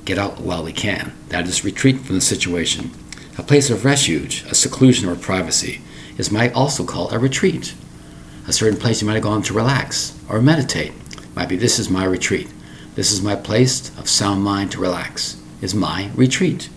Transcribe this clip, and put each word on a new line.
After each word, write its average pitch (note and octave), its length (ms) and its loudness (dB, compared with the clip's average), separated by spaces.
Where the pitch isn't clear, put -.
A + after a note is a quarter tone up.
Get F#2 140 -2
out G2 240 -2
while E2+ 200 -4
we D#2+ 120 -8
can." - 400 -4
That F2 180 -2
is F2 160 -2
retreat C3 380 2
from - 140 -4
the F2+ 60 2
situation. F2 720 0
A - 60 -8
place C#3+ 260 6
of A#2 160 0
refuge, C3+ 640 2
a - 40 -6
seclusion B2+ 540 6
or F2 80 -2
privacy, - 640 -2
is - 160 -2
might A#2+ 180 4
also C#3 320 0
call F2 280 -4
a A#2 60 -2
retreat. C3+ 580 2
A - 60 -4
certain G#2+ 260 4
place A2+ 220 2
you G#2+ 80 0
might G#2 60 2
have A2 100 2
gone G#2+ 200 2
to F#2 100 -2
relax A#2 600 0
or A2 140 2
meditate C#3+ 500 4
might F2+ 140 -2
be, F#2 80 -2
"This - 240 2
is G2 100 -2
my F#2 140 2
retreat. F#2 460 0
This G#2 180 2
is F#2+ 80 0
my G2+ 140 0
place B2 600 2
of - 120 -6
sound G2+ 340 2
mind G2 280 0
to - 100 -6
relax, F2 560 -4
is G2 120 -4
my F#2+ 400 -2
retreat." C3 640 2